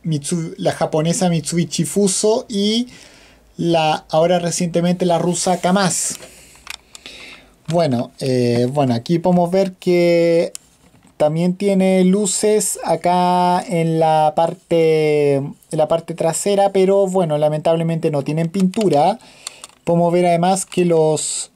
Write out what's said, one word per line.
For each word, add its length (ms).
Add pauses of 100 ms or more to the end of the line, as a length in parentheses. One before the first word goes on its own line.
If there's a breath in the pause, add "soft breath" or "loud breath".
Mitsu-, 520
la 160
japonesa 560
Mitsubishi 560
Fuso 640
y 400 (680 loud breath)
la, 540
ahora 300
recientemente 680
la 120
rusa 420
Kamaz. 560 (1500 loud breath)
Bueno, 420 (100)
eh, 520
bueno, 220
aquí 260
podemos 300
ver 240
que 800 (640)
también 360
tiene 500
luces 800
acá 840
en 320
la 340
parte, 1040
en 180 (160)
la 160
parte 280
trasera, 580
pero 340
bueno, 320
lamentablemente 720
no 140
tienen 240
pintura. 720 (640 loud breath)
Podemos 280
ver 140
además 400
que 180
los 720